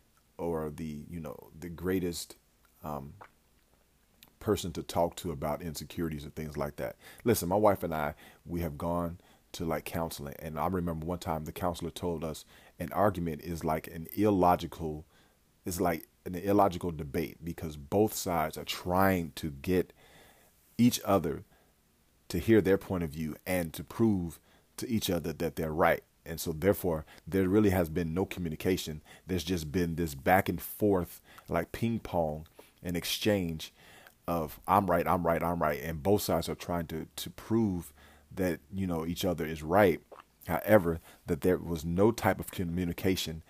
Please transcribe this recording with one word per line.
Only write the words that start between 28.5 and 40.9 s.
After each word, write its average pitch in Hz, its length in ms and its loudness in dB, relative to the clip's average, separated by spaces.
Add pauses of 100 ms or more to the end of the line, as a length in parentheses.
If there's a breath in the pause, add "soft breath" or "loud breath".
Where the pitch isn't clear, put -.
There's 90 180 -2
just 80 280 -2
been 85 220 0
this 76 220 -2
back 92 320 4
and 87 120 0
forth, 95 600 -2 (280 loud breath)
like, 82 240 -2
ping 113 280 -2
pong, 78 460 -4 (360 loud breath)
an 87 140 -4
exchange 85 760 -2 (560 loud breath)
of 82 380 -4
"I'm 92 240 4
right, 85 160 4
I'm 87 180 2
right, 82 180 2
I'm 85 200 0
right." 76 180 0
And 78 220 -6
both 101 200 4
sides 90 260 0
are 80 80 -4
trying 85 320 -4
to, 78 260 -8
to - 160 -10
prove 104 600 0 (420 loud breath)
that, 92 240 0 (160)
you 95 140 -2
know, 82 180 -2
each 87 180 -4
other 85 220 -2
is 78 160 -6
right. 87 380 6 (480)
However, 85 520 4 (260 loud breath)